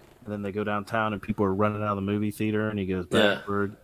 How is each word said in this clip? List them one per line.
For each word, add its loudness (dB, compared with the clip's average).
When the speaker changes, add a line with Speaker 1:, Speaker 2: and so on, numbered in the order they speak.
Speaker 1:
and -10
then -4
they -4
go -2
downtown 0
and -4
people 0
are 4
running 2
out 0
of 0
the -2
movie 0
theater, 0
and -2
he -2
goes -2
Speaker 2:
Yeah. 4
Speaker 1:
backward. -2